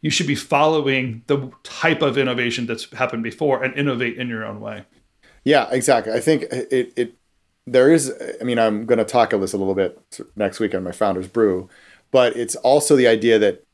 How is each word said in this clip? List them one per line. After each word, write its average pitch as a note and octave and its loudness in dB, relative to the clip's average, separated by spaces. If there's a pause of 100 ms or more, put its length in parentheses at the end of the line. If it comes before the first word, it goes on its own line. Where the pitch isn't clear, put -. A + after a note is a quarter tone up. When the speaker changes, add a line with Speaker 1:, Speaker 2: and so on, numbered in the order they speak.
Speaker 1:
you D#3 -4
should D#3 -2
be D3 0
following C3+ -2
the C3+ -4 (120)
type - -2
of C3+ 0
innovation B2 -2
that's A2+ -8
happened B2 -4
before C3 -4
and C3 -6
innovate B2 -2
in B2 -8
your A2+ -8
own G#2+ -12
way. G#2+ -12 (580)
Speaker 2:
Yeah, C3+ 2
exactly. A#2+ 0
I A#2 0
think D#3 0
it, B2+ -2
it, A#2+ -4 (520)
there B2+ 6
is, C3 2 (300)
I - -10
mean, A#2+ -2
I'm A2 2
gonna A2+ 2
tackle A2+ 2
this F#2+ -4
a G#2 -2
little F#2+ -2
bit F#2+ -2 (360)
next G2+ -4
week A2 -2
on F#2 -4
my F2+ -8
Founders F#2 -2
Brew, F#2+ 0 (420)
but B2 4
it's A#2 -6
also C#3+ 4
the B2+ 6
idea A2+ 4
that G2+ 0 (100)